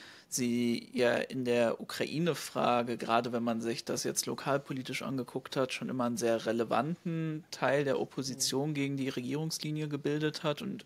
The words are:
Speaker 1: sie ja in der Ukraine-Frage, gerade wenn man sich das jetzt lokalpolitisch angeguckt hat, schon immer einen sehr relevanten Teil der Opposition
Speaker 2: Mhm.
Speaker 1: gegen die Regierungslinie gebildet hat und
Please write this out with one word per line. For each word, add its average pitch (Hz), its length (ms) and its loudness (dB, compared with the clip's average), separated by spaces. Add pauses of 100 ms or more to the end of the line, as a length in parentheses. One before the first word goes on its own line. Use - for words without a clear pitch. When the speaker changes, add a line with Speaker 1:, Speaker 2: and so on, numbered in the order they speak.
(300)
Speaker 1:
sie 120 640 0
ja 120 220 4
in - 300 -2
der 120 340 4
Ukraine-Frage, 127 1160 0
gerade 117 340 2
wenn 117 120 0
man 117 180 0
sich 113 240 -2
das - 180 -2
jetzt - 220 0
lokalpolitisch 131 760 -2
angeguckt 131 540 -6
hat, 131 160 2
schon - 160 -6
immer 127 160 -2
einen 120 140 0
sehr 113 280 2
relevanten 156 1040 0
Teil 139 360 2
der 135 140 2
Opposition 135 680 -2
Speaker 2:
Mhm. 151 40 -2
Speaker 1:
gegen 139 240 0
die 135 120 -2
Regierungslinie 151 800 -4
gebildet 147 560 0
hat 147 180 0
und - 240 -6